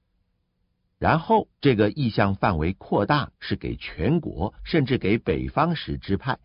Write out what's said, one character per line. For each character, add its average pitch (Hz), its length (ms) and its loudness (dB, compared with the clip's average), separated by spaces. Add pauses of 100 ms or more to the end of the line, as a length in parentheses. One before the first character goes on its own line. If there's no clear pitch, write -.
(1000)
然 120 200 4
后 220 300 0 (120)
这 139 160 4
个 104 140 4
异 127 200 -2
象 101 240 2
范 98 240 0
围 80 140 0
扩 - 340 -2
大， - 320 0
是 - 180 -6
给 - 200 -6
全 131 440 -2
国， - 340 -6 (100)
甚 160 200 0
至 123 140 0
给 98 180 0
北 71 320 -2
方 160 260 0
十 73 220 -6
支 95 200 -2
派。 127 280 -6